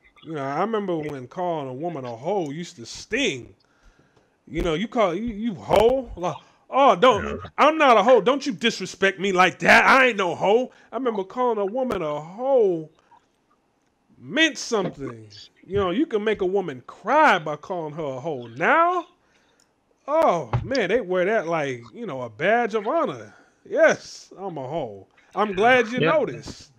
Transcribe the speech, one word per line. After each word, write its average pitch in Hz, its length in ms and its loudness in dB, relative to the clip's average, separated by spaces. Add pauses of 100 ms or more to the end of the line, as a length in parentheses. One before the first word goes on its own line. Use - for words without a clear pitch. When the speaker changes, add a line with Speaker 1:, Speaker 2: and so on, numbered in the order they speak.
(220)
Speaker 1:
You 160 140 -14
know, 143 80 -8
I 139 180 -6
remember 202 360 -4
when 147 300 -10
calling 165 420 -6
a 127 40 -10
woman 147 320 -8
a 120 100 -10
hoe 156 360 -4
used 165 240 -12
to 117 100 -16
sting. 175 720 -6 (920)
You 160 140 -6
know, 175 140 -2
you 196 120 -4
call, 202 280 0
you, 226 180 -6
you 208 220 -6
hoe? 240 640 2
Like, 170 180 -6 (340)
"Oh, 262 280 6
don't, 202 280 4
Speaker 2:
Yeah. 71 100 -6 (220)
Speaker 1:
I'm 302 200 4
not 277 200 6
a 196 60 6
hoe. 247 160 8
Don't 262 260 0
you 285 80 -4
disrespect 190 680 -2
me 196 120 -2
like 180 280 4
that. 214 260 6
I 254 220 6
ain't 220 100 -2
no 180 180 -2
hoe." 233 360 2 (200)
I - 60 -6
remember 226 260 -2
calling 240 340 -2
a 202 80 -2
woman 226 360 -4
a 147 180 -6
hoe 190 680 0 (1300)
meant 247 380 -2
something. 135 680 -6 (380)
You 190 120 -6
know, 190 140 0
you 247 140 0
can 208 180 -4
make 214 180 -2
a 196 40 0
woman 180 400 -4
cry 247 540 2
by 156 160 -8
calling 156 380 -8
her 160 100 -10
a 131 160 -6
hoe. 131 280 -8
Now, 302 580 0 (1000)
oh, 226 440 0 (140)
man, 220 240 -2
they 240 100 2
wear 185 260 -2
that 202 220 0
like, 135 460 -4
you 226 120 -12
know, 135 180 -8
a 120 60 -10
badge 202 460 0
of 208 140 -4
honor. 160 440 -4 (320)
"Yes, - 720 -2
I'm 180 200 -12
a 131 100 -10
hoe. 123 400 -10 (260)
I'm 208 200 -2
glad 226 340 4
you 247 140 -6
Speaker 2:
Yeah. 160 100 2
Speaker 1:
noticed." - 680 -4